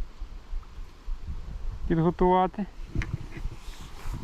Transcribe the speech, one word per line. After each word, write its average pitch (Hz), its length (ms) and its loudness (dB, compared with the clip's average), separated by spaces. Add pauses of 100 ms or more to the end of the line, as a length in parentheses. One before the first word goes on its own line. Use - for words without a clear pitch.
(1900)
підготувати. 180 800 6 (1600)